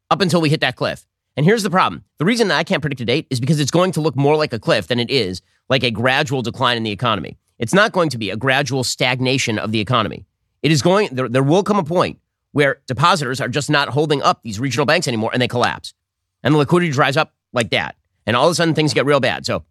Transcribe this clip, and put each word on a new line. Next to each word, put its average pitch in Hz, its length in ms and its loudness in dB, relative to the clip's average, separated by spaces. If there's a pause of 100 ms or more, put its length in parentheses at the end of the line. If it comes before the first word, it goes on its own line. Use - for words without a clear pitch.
(100)
up 165 100 2
until 175 200 2
we 160 80 2
hit 139 120 2
that 131 160 0
cliff. 98 320 -6 (280)
And 135 80 0
here's 202 200 4
the 180 60 -2
problem. 143 340 0 (140)
The 147 60 -2
reason 226 240 2
that 147 100 2
I 165 40 0
can't 165 200 -2
predict 139 180 -6
a 120 40 -6
date 120 260 -2
is 120 100 -2
because 147 180 2
it's 143 140 -2
going 180 200 2
to 165 80 -4
look 151 140 -2
more 143 220 2
like 151 160 -2
a 113 80 -6
cliff 135 260 0
than 123 140 -2
it 117 100 -4
is 95 320 -2 (260)
like 135 140 2
a 123 80 0
gradual 127 520 0
decline 120 340 0
in 113 80 -4
the 110 80 -2
economy. 101 440 -2 (220)
It's 117 140 -4
not 202 180 4
going 165 200 0
to 123 80 -8
be 110 100 -6
a 92 80 -8
gradual 131 480 0
stagnation 127 720 0
of 110 140 -4
the 110 80 0
economy. 104 460 -2 (360)
It 143 80 0
is 151 120 2
going, 190 280 2
there, 127 180 -4
there 127 140 0
will 156 200 4
come 202 160 0
a 185 60 -2
point 147 340 -2 (340)
where 139 340 0
depositors 135 540 0
are 120 80 -4
just 143 220 -4
not 143 180 2
holding 147 340 0
up - 200 0
these 107 180 -10
regional 135 260 -2
banks 160 220 0
anymore 110 240 -2
and 123 80 -4
they 123 80 0
collapse. 110 460 -4 (480)
And 139 120 2
the 156 40 4
liquidity 170 340 2
dries 135 240 2
up 151 180 -2 (180)
like 117 180 -2
that. 95 260 -2 (300)
And 110 100 0
all 131 100 4
of 175 60 4
a - 20 -4
sudden 165 200 0
things 156 200 0
get 131 120 0
real 143 140 2
bad. 104 260 -2
So 104 240 -4